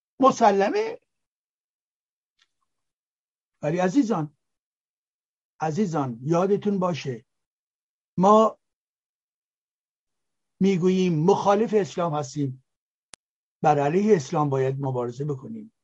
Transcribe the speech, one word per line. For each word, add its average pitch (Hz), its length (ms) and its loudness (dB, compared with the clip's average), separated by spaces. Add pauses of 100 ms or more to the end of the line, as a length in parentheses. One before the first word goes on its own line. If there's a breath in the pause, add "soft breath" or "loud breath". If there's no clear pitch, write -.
(200)
مسلمه. 262 800 2 (2500)
ولی 156 160 -2
عزیزان، 185 580 -2 (1200)
عزیزان، 156 640 -4
یادتون 190 560 0
باشه 147 480 -6 (920)
ما 214 420 4 (2000)
می‌گوییم 185 640 2
مخالف 202 500 2
اسلام 170 400 -2
هستیم، 139 500 -6 (1000)
بر 151 160 4
علیه 185 380 2
اسلام 151 340 -2
باید 135 300 -2
مبارزه 127 440 -6
بکنیم، 123 480 -10 (120)